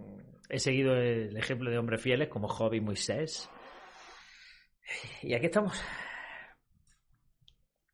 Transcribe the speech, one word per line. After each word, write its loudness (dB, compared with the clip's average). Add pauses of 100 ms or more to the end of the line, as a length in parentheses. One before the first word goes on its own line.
(480)
He -2
seguido 6
el 2
ejemplo -2
de 2
hombres 0
fieles 4
como -2
Job 2
y 2
Moisés. -2 (1700)
Y 0
aquí 4
estamos. 2 (2000)